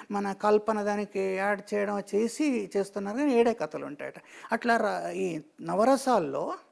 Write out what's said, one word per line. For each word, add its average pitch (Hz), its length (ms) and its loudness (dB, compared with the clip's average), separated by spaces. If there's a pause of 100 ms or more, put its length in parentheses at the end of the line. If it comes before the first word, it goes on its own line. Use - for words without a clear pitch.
(100)
మన 202 220 -2
కల్పన 214 500 2
దానికి 208 360 -2
యాడ్ 190 560 -2
చేయడం 202 260 -2
చేసి 220 760 0
చేస్తున్నారు, 202 400 -4
కానీ 285 180 2
ఏడే 233 200 4
కథలు 151 320 -6
ఉంటాయట. 139 280 -12 (380)
అట్లా 233 240 2
రా-, 185 340 -2
ఈ 175 300 -4 (200)
నవరసాల్లో 202 1000 2 (140)